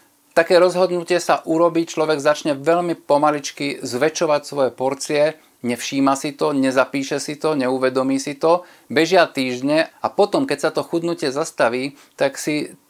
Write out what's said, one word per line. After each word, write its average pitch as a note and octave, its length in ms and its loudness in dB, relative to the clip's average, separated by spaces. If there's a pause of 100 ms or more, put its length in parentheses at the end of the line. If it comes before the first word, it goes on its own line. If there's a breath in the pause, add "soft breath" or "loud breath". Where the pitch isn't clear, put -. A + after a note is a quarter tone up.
(340 soft breath)
Také E3+ 240 4
rozhodnutie F3 640 2
sa - 240 0
urobí, E3 400 2
človek D#3 320 0
začne D3 400 0
veľmi E3 400 0
pomaličky C#3+ 880 0
zväčšovať D3 560 0
svoje C3+ 320 -2
porcie, D3 640 -2 (240 soft breath)
nevšíma C3+ 560 0
si C#3+ 160 -6
to, D#3 160 0
nezapíše C3+ 720 0
si D3 160 -10
to, D#3 160 -2
neuvedomí C3 640 0
si C#3+ 160 -8
to, E3+ 320 2 (240 loud breath)
bežia D#3+ 400 2
týždne C3+ 560 -2 (160)
a A2+ 80 0
potom, G3 320 2
keď C#3 160 -2
sa D#3+ 160 -2
to D3 80 -2
chudnutie E3+ 480 -4
zastaví, C3+ 640 -2 (240 loud breath)
tak C#3 160 0
si D3+ 400 -6 (160)